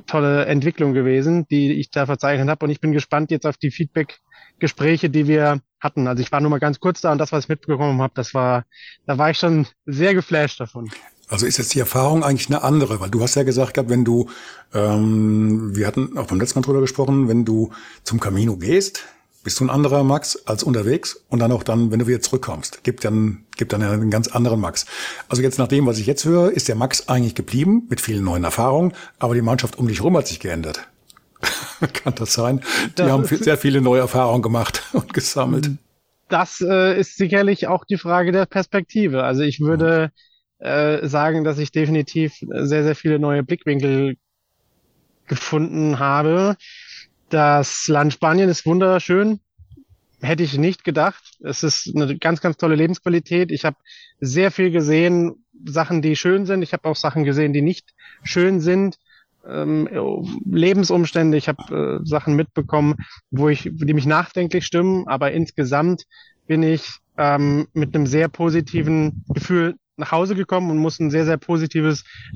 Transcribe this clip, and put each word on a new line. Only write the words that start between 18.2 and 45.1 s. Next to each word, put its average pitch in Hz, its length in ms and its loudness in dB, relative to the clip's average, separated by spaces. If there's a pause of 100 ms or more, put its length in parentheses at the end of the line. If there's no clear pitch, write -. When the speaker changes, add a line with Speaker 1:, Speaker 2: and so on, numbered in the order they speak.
Speaker 2:
Camino 101 340 0
gehst, 139 480 0 (400)
bist - 160 -6
du 131 60 2
ein 127 40 0
anderer 139 340 2
Max 143 420 0
als 110 180 -4
unterwegs 120 560 -2 (100)
und 120 100 0
dann 117 120 2
auch 113 120 0
dann, 113 280 2
wenn 113 80 2
du 117 80 2
wieder 120 140 0
zurückkommst. - 600 -6
Gibt - 200 -2
dann, 110 420 0 (120)
gibt - 160 -2
dann 104 80 0
einen 107 280 0
ganz 110 200 0
anderen 117 320 2
Max. 85 240 -4 (420)
Also 123 140 0
jetzt 135 180 0
nach 123 80 2
dem, 139 180 2
was 110 140 0
ich 101 60 -4
jetzt 135 200 0
höre, 175 260 4
ist - 180 -2
der 110 60 -2
Max 127 340 -2
eigentlich 123 260 2
geblieben 175 540 2
mit 123 120 -2
vielen 101 220 -2
neuen 87 220 -2
Erfahrungen, 135 480 0 (260)
aber 120 160 0
die 120 60 2
Mannschaft 117 360 -2
um 120 100 0
dich 98 160 -2
rum 175 140 4
hat 123 100 0
sich 85 120 -10
geändert. 82 480 -8 (920)
<laughs> 147 120 -4
Kann - 220 -4
das - 180 -4
sein? 127 280 0 (360)
Die 180 60 2
Speaker 1:
Das 135 80 4
Speaker 2:
haben 131 120 4
Speaker 1:
ist - 60 -2
Speaker 2:
viel, 226 140 0
sehr 151 140 4
viele 139 240 2
neue 127 180 6
Erfahrungen 123 420 2
gemacht 113 480 -2
<laughs> - 40 -8
und - 200 -2
gesammelt. 139 580 -2 (580)
Speaker 1:
Das, 180 320 -2
äh, 185 380 2
ist - 180 -4
sicherlich 196 500 2
auch 185 180 -2
die 202 120 -2
Frage 175 360 0
der 190 120 2
Perspektive. 185 800 -2
Also 131 200 0
ich 147 180 -2
würde, 160 500 2 (480)
Speaker 2:
Mhm. - 80 -16
Speaker 1:
äh, 151 400 0
sagen, 156 360 0
dass 151 160 -2
ich 147 120 -6
definitiv 156 600 0 (160)
sehr, 147 340 0
sehr 151 120 2
viele 151 240 0
neue 143 240 0
Blickwinkel 139 720 0 (1080)